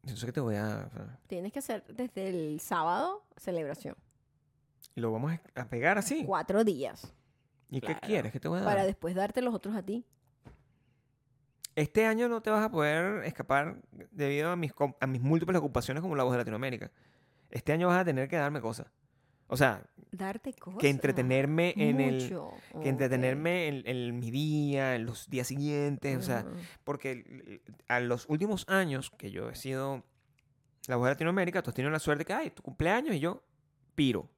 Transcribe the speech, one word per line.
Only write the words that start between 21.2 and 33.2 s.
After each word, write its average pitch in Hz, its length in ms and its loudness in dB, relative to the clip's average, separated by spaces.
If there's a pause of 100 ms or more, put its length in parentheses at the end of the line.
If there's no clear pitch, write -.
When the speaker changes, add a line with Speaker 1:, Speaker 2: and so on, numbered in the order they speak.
Speaker 1:
en 233 240 4
el - 240 2
Speaker 2:
Mucho. 151 280 -8 (220)
Speaker 1:
que - 40 -10
Speaker 2:
Ok. 156 80 -6
Speaker 1:
entretenerme 135 840 2
en, 139 200 -4
en 123 320 -4
mi 120 120 -4
día, 143 640 0
en 113 100 -2
los 117 240 -10
días 127 180 -2
siguientes, 143 680 -2
o 127 40 -2
sea, 120 180 -2
Speaker 2:
Ajá. - 100 -8 (340)
Speaker 1:
porque 139 280 -4
el, 123 100 -8 (260)
el, 101 140 -16 (260)
a 123 120 2
los 120 300 0
últimos 180 400 0
años 170 480 0
que 101 140 -10
yo 107 180 -6
he 117 60 -12
sido 135 480 -6 (840)
La 127 100 0
Voz 123 80 4
de 131 60 6
Latinoamérica, 180 520 2
tú 127 80 -4
has - 40 -6
tenido 135 160 0
la 156 80 0
suerte 147 260 2
que, 185 80 -4
ay, 294 180 -2
tu - 100 -20
cumpleaños 220 540 0
y 143 40 0
yo 165 240 -2 (520)